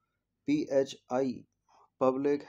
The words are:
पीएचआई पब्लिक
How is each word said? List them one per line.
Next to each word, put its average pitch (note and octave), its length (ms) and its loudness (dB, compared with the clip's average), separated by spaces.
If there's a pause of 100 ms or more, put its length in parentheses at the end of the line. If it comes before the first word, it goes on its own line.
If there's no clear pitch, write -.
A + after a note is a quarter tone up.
(460)
पीएचआई C3+ 1000 -2 (520)
पब्लिक C#3 500 2